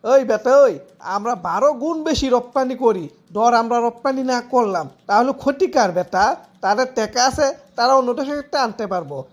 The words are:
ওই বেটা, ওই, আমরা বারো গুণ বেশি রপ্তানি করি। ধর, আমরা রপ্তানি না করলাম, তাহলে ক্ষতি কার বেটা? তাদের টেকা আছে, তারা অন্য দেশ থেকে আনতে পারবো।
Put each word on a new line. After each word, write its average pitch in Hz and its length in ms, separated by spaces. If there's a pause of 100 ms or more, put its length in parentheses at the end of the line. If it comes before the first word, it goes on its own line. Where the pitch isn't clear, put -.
ওই 262 260
বেটা, 220 220 (140)
ওই, 190 80 (420)
আমরা 226 180 (120)
বারো 208 240 (120)
গুণ 320 140 (120)
বেশি 285 200
রপ্তানি 254 560
করি। 190 200 (320)
ধর, 233 160 (100)
আমরা 233 180
রপ্তানি 262 420 (100)
না 247 60 (140)
করলাম, 196 340 (220)
তাহলে 240 220 (120)
ক্ষতি 285 320
কার 214 220
বেটা? 190 280 (400)
তাদের 208 220 (100)
টেকা 226 240 (100)
আছে, 285 160 (300)
তারা 247 220
অন্য 247 200
দেশ 269 100
থেকে 294 380
আনতে 214 260
পারবো। 147 240 (160)